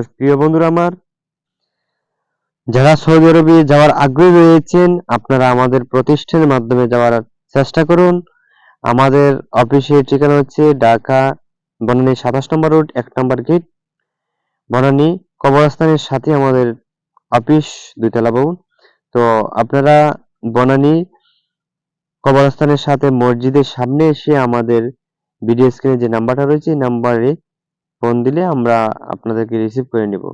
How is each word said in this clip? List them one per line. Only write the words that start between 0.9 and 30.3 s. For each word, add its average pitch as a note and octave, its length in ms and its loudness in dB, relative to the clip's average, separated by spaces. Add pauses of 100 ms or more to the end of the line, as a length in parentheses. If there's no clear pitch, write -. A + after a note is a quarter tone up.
যারা C3 280 2
সৌদি D#3+ 340 2
আরবে E3 340 4
যাওয়ার D3 280 2 (140)
আগ্রহী D3 300 2
রয়েছেন, E3+ 540 4 (180)
আপনারা B2+ 420 -2
আমাদের B2+ 320 0 (100)
প্রতিষ্ঠানের D3 600 0
মাধ্যমে B2 340 0
যাওয়ার A#2+ 260 2 (420)
চেষ্টা C#3 340 -2
করুন। F3 260 2 (680)
আমাদের C3+ 460 2 (320)
অফিসের C#3 480 2
ঠিকানা C#3+ 300 2
হচ্ছে C#3+ 240 -2 (100)
ঢাকা A#2 480 0 (600)
বনানী B2+ 340 0
সাতাশ B2+ 380 -4
নম্বর D#3+ 180 0
রোড, D#3 240 2
এক A#2+ 120 -6 (100)
নম্বর B2+ 240 -2
গেট, E3+ 220 -2 (1040)
বনানী C#3 400 0 (300)
কবরস্থানের D3 680 0
সাথে C3+ 260 -6
আমাদের C3 340 0 (640)
অফিস, C#3+ 360 0 (340)
দুইতলা A2+ 300 -2
ভবন। C#3 240 -2 (580)
তো B2 80 0 (400)
আপনারা C#3 340 0 (580)
বনানী C3+ 420 2 (1300)
কবরস্থানের C#3 600 0
সাথে C#3+ 240 -2
মসজিদের B2+ 640 0
সামনে C3 340 -2
এসে D3+ 280 -4
আমাদের A#2+ 440 -2 (600)
ভিডিও A#2+ 300 0
স্ক্রিনে C3 300 -4
যে A#2+ 80 -2
নাম্বারটা A#2 360 -2
রয়েছে, D3+ 260 -2
এই D3 140 -4
নাম্বারে A#2+ 460 -2 (680)
ফোন A#2+ 240 -2
দিলে C#3 220 -2
আমরা A#2+ 320 -2 (360)
আপনাদেরকে A2+ 440 -8
রিসিভ A2 340 -6
করে A2+ 160 -4
নেব। F#2+ 260 -8